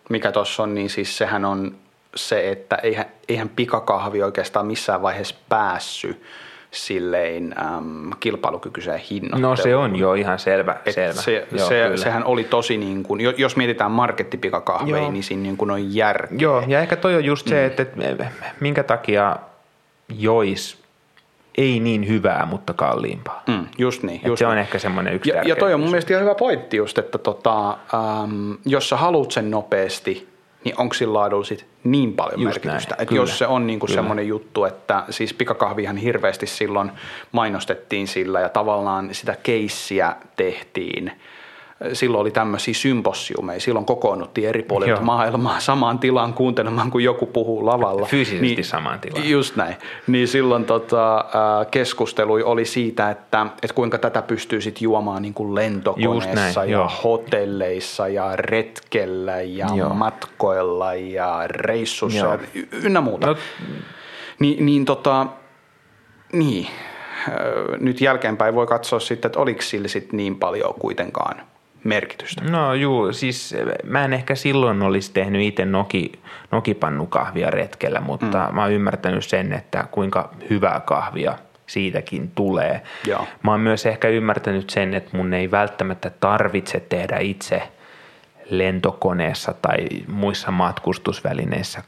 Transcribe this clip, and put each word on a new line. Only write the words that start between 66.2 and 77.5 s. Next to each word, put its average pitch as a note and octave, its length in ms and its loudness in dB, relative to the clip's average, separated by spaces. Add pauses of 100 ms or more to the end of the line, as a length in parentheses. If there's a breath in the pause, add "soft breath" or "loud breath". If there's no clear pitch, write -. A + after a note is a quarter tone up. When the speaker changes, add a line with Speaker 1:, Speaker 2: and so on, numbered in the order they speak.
Speaker 1:
niin. C#3+ 340 2 (640 loud breath)
Öö, - 520 -2
nyt B2+ 200 0
jälkeenpäin A2+ 540 2
voi A#2+ 120 4
katsoa A#2 340 0
sitten, A#2+ 280 -2
että - 120 -4
oliks B2 300 0
sillä G2+ 180 -4
sit - 240 -4
niin G2+ 260 -2
paljon F#2 360 0
kuitenkaan – - 640 -4 (480)
merkitystä. - 600 -4
Speaker 2:
No D#3 300 2
juu, C3 380 2
siis, B2+ 400 -4
eh, A1+ 140 -2 (180)
mä C#3 200 0
en C3 80 0
ehkä C3 220 0
silloin B2+ 480 2
olisi G2 300 2
tehnyt G2 300 2
ite G#2 220 0
noki-, F#2+ 540 0 (320 loud breath)
nokipannukahvia - 1000 0